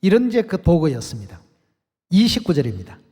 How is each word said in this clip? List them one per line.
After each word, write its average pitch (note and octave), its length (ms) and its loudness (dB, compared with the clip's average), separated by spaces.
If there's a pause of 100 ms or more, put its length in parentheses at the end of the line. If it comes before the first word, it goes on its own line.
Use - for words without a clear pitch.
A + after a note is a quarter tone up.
이런 A3+ 280 2
이제 A3+ 140 0
그 F#3+ 140 -6
보고였습니다. B2+ 840 -2 (720)
이십구 G#3 440 2
절입니다. A2 440 -4 (140)